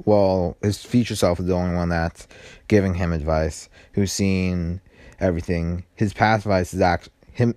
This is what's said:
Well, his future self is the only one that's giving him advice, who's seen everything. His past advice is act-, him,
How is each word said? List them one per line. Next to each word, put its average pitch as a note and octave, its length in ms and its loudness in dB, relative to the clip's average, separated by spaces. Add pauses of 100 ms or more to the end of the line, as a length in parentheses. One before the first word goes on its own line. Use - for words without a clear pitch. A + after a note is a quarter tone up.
Well, F#2+ 580 2
his G#2 200 -2
future A#2 320 0
self F2+ 240 0
is F2+ 60 -4
the F2+ 80 0
only F2+ 220 0
one F2 140 -2
that's E2+ 380 -4 (400)
giving F#2+ 280 4
him F2 180 -2
advice, D#2 560 -2 (240)
who's G2+ 180 0
seen F#2 680 -2 (380)
everything. F2 640 -2 (100)
His G#2 200 -2
past G#2+ 340 2
advice F#2 260 0
is F#2+ 80 0
act-, F2 280 0 (220)
him, A#2 260 0